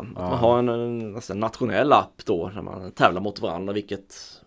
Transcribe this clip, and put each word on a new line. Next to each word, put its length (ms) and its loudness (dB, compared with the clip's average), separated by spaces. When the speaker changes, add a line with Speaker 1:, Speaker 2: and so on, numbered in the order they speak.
Speaker 1:
Att 60 -4
Speaker 2:
Ja. 60 -2
Speaker 1:
man 100 0
har 200 6
en, 100 2
en, 460 -4
alltså 180 -8
en 60 -4
nationell 540 2
app 320 2
då, 240 0
där 120 -10
man 300 -10
tävlar 300 4
mot 200 -6
varandra, 320 -4
vilket 420 -8